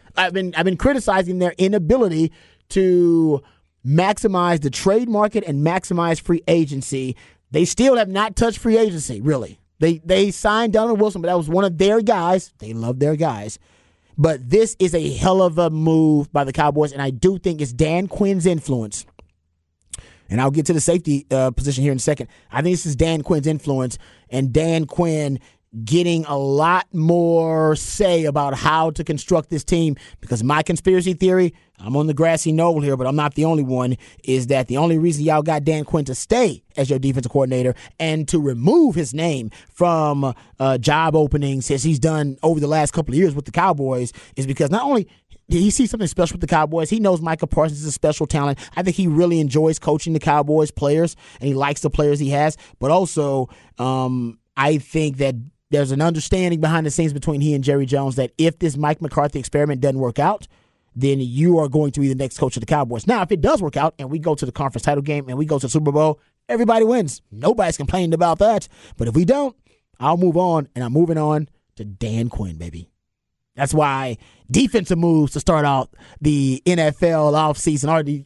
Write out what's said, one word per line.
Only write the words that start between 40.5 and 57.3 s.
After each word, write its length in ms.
uh, 200
job 360
openings 560
as 140
he's 140
done 440
over 160
the 100
last 240
couple 200
of 60
years 160
with 100
the 80
Cowboys 640
is 100
because 240
not 140
only 220
he 220
sees 200
something 180
special 280
with 40
the 60
Cowboys, 420
he 120
knows 200
Micah 260
Parsons 340
is 60
a 60
special 340
talent. 320
I 60
think 140
he 120
really 320
enjoys 380
coaching 360
the 60
Cowboys 500
players, 460
and 80
he 60
likes 280
the 80
players 280
he 120
has. 260
But 140
also, 580
um, 600
I 220
think 400
that 160
there's 200
an 100
understanding 600
behind 260
the 60
scenes 200
between 280